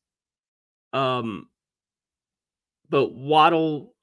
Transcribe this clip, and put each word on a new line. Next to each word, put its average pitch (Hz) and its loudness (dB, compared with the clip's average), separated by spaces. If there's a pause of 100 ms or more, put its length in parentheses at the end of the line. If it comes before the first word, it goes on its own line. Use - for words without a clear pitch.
(920)
Um, 123 -4 (1400)
but 139 0
Waddle, 156 2